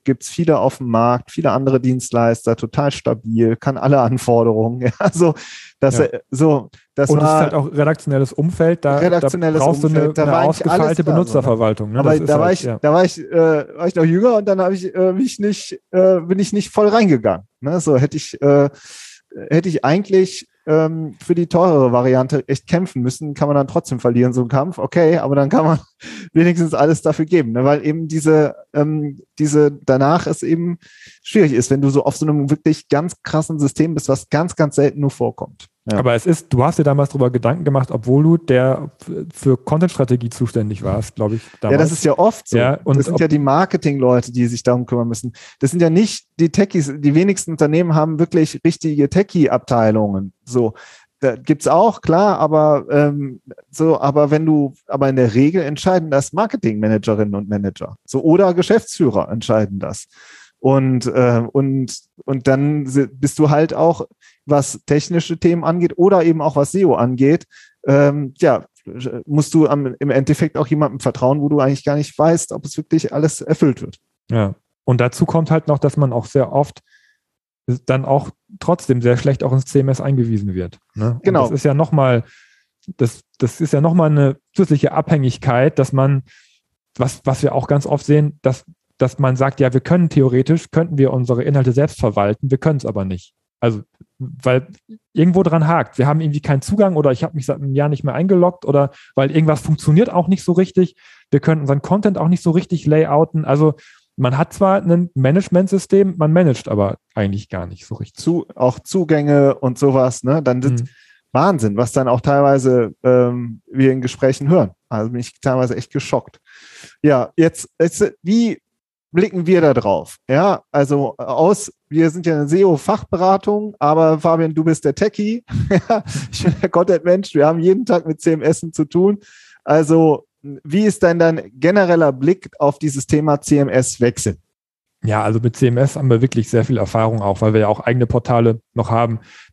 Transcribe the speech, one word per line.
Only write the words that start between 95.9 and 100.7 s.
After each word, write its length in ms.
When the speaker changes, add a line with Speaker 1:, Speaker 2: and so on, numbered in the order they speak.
Speaker 2:
Wir 80
haben 140
irgendwie 220
keinen 200
Zugang 360
oder 160
ich 100
hab 100
mich 120
seit 160
einem 140
Jahr 120
nicht 160
mehr 100
eingeloggt 520
oder 260
weil 160
irgendwas 300
funktioniert 500
auch 160
nicht 160
so 80
richtig. 460